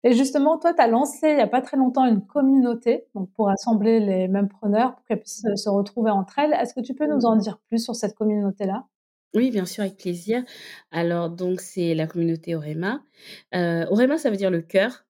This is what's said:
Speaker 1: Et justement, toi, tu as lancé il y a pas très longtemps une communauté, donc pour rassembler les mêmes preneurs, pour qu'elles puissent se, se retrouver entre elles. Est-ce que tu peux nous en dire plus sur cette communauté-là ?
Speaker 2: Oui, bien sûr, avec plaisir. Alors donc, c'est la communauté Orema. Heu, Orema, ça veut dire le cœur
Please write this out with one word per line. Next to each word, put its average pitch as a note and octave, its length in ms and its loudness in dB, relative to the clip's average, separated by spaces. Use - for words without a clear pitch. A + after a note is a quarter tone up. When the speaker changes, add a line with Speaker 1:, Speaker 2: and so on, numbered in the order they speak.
Speaker 1:
Et B3 80 6
justement, C#4 460 2
toi, E4+ 140 2
tu E4 80 2
as A#3 60 6
lancé C#4+ 440 0
il D4 60 2
y C4 40 4
a G#3 60 4
pas B3 140 0
très C4 160 -10
longtemps C4 280 2
une G#3 200 2
communauté, C4 800 2
donc F#3+ 180 -8
pour G#3 140 0
rassembler A3 520 2
les F#3 300 0
mêmes G3 200 2
preneurs, A3 460 0
pour - 100 -20
qu'elles A3 140 -4
puissent - 220 -16
se, G#3 140 -2
se G3+ 140 -4
retrouver G3+ 420 0
entre G3 280 -2
elles. D4+ 140 2
Est-ce - 200 -2
que C4 80 -8
tu C4 140 -8
peux D4+ 120 -2
nous C#4 180 0
en A3+ 120 4
dire G#3 300 -2
plus A3+ 160 -2
sur A3+ 120 -8
cette G#3 200 -6
communauté-là ? G3+ 720 -2
Speaker 2:
Oui, B3 140 2
bien G3+ 160 -2
sûr, G#3 180 -10
avec F#3+ 140 -6
plaisir. G3 460 -4
Alors E3+ 400 -2
donc, F3+ 280 -4
c'est E3+ 360 -4
la D#3+ 100 -2
communauté E3 500 -4
Orema. D#3+ 480 -6
Heu, E3+ 340 0
Orema, B3+ 300 2
ça C#4 100 0
veut G#3 80 -2
dire F#3+ 140 0
le E3+ 100 -2
cœur G3 480 -2